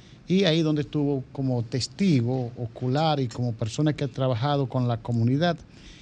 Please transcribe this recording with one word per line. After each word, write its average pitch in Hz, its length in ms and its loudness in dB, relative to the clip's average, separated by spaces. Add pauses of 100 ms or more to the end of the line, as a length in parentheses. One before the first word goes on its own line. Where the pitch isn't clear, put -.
(280)
y 190 160 4
ahí 165 180 4
donde 151 220 2
estuvo 143 480 -2
como 127 320 -2
testigo 127 920 0
ocular 135 640 0
y 131 80 -2
como 120 240 -4
persona 143 420 0
que 147 100 -6
ha 143 40 0
trabajado 131 640 0
con 127 180 0
la 117 100 0
comunidad. 127 600 0 (440)